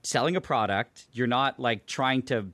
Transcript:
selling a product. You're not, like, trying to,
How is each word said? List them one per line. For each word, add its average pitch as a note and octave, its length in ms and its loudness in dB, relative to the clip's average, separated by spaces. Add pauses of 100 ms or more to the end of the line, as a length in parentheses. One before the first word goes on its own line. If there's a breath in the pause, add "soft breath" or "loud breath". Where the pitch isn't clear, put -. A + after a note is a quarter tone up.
selling D3+ 320 0
a F#3 60 0
product. G#2+ 720 -2
You're B2 140 0
not, C3 320 0
like, A#2 280 -2
trying C3 360 0
to, A2 300 -2